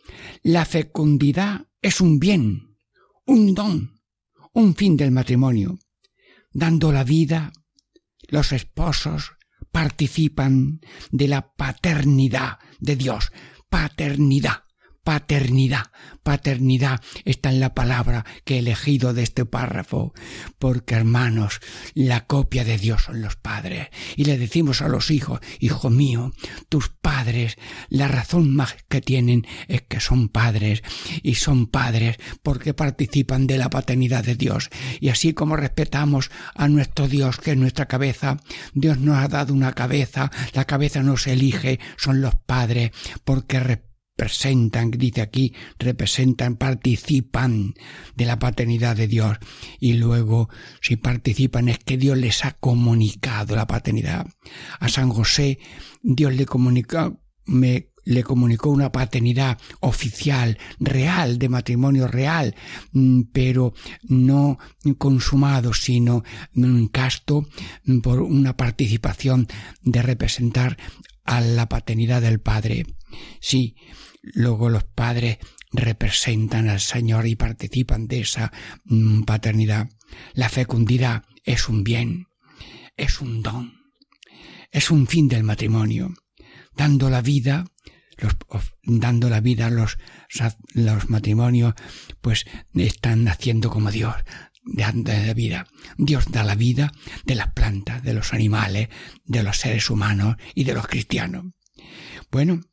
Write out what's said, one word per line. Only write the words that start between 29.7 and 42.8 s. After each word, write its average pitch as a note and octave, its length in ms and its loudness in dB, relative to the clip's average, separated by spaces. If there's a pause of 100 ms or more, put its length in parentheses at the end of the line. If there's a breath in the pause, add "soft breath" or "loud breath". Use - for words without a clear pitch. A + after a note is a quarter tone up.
que A#2 180 -6
son B2 260 2
padres, A2 560 0 (400 loud breath)
y B2 120 0
son B2+ 320 2
padres A#2 500 0 (260 loud breath)
porque C#3+ 300 -2
participan C3+ 720 0
de C3 120 0
la C3 100 0
paternidad B2+ 560 0
de A#2+ 100 -2
Dios". - 340 -2 (300 loud breath)
Y - 80 -2
así D3 240 0
como D#3 240 -2
respetamos C#3+ 760 -2 (220 loud breath)
a C#3+ 140 0
nuestro D3 400 2
Dios, C3+ 300 0
que - 140 -4
es C#3 60 2
nuestra C3 280 0
cabeza, C3+ 560 -2 (320 loud breath)
Dios C#3+ 260 2
nos C#3+ 200 4
ha C#3 100 0
dado C#3+ 240 -2
una C3+ 180 2
cabeza, C3 600 -2 (200 loud breath)
la C3 140 0
cabeza C#3+ 360 -2
no C3+ 140 2
se C3 160 -2
elige, C3 480 0 (160 loud breath)
son C3+ 240 0
los C3+ 160 0
padres, A#2+ 560 0 (320 loud breath)